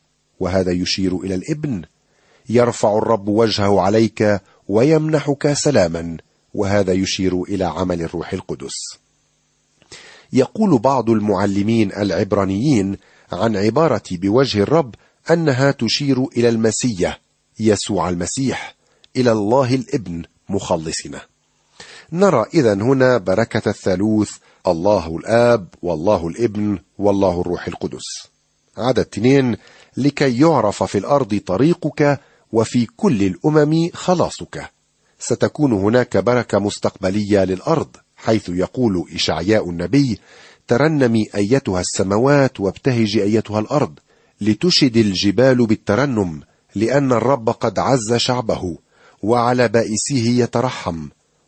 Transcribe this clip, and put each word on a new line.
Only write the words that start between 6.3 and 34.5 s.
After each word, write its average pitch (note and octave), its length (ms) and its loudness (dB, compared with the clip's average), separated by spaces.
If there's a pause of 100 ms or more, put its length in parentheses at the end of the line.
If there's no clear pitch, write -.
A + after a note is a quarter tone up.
وهذا G2 380 0
يشير F#2 500 0
إلى F#2 220 -4
عمل F2 380 -2
الروح E2 300 -8
القدس. D2 680 -12 (1300)
يقول C#3+ 460 2
بعض A#2+ 320 0
المعلمين G#2 800 0
العبرانيين G2 1040 0 (360)
عن G#2 240 -2
عبارة A2 540 0
بوجه G2+ 520 0
الرب A#2+ 320 0 (360)
أنها C#3+ 400 2
تشير C3 540 -2 (120)
إلى A#2 120 2
المسيح، A2 720 0 (400)
يسوع G2+ 480 0
المسيح، F2+ 680 -6 (400)
إلى B2 160 2
الله A#2 420 2
الابن F#2 480 -6 (260)
مخلصنا. D#2+ 720 -4 (920)
نرى E3 320 2 (100)
إذن A2 280 4
هنا B2+ 360 4
بركة G#2 520 0
الثالوث، G#2 600 0 (360)
الله F2 500 0
الآب A2+ 500 2 (160)
والله F2 460 0
الابن G#2 500 -2 (200)
والله F#2+ 420 2
الروح F2 260 -4
القدس. - 640 -10 (480)
عدد A2+ 220 0
اثنين: B2 580 2 (400)
"لكي C3 440 0
يعرف B2+ 420 2
في G2 160 -2
الأرض G#2+ 480 0
طريقك C#3+ 760 0 (320)
وفي A2 340 0 (100)
كل C3 260 2
الأمم D3+ 720 2
خلاصك". - 760 -4 (480)